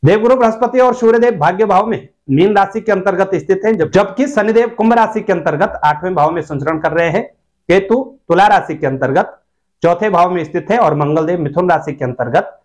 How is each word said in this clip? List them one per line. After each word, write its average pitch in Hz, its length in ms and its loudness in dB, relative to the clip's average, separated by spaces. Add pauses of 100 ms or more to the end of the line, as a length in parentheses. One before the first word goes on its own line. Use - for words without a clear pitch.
देवगुरु 214 320 4
बृहस्पति 240 440 0
और 247 140 2
सूर्यदेव 233 440 2
भाग्य 185 260 0
भाव 202 220 2
में 208 220 -8 (220)
मीन 185 260 2
राशि 196 240 0
के 220 120 -2
अंतर्गत 190 420 -2
स्थित 190 300 -2
हैं, 220 140 2
जब-, 156 120 -2
जबकि 202 360 0
शनिदेव 226 420 0
कुंभ 226 240 0
राशि 220 280 0
के 208 120 -2
अंतर्गत 160 520 -2
आठवें 151 300 0
भाव 151 160 2
में 165 120 -4
संचरण 151 360 -4
कर 156 140 -2
रहे 170 180 0
हैं। 196 140 -2 (440)
केतु 196 500 0 (100)
तुला 180 180 4
राशि 190 280 2
के 151 120 -6
अंतर्गत 135 540 -2 (420)
चौथे 175 280 0
भाव 180 200 2
में 175 140 -4
स्थित 156 260 -6
है 226 80 0
और 165 160 2
मंगलदेव 156 460 -2
मिथुन 165 300 -2
राशि 151 220 -2
के 135 120 -8
अंतर्गत 123 600 -4